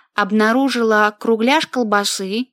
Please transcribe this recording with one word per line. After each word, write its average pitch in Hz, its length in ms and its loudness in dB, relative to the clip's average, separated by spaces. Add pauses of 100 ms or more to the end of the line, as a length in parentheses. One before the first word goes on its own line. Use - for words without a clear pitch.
(160)
обнаружила 214 1040 0
кругляш 233 480 0
колбасы, 208 840 -4